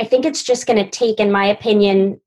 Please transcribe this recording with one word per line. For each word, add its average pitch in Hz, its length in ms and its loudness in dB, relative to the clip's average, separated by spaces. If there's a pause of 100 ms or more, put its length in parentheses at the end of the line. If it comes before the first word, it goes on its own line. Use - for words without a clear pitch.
I 226 40 -4
think 254 200 0
it's 311 180 -4
just 247 240 -2
gonna 208 240 0
take, 220 300 -2
in 208 100 2
my 196 160 0
opinion, 202 800 2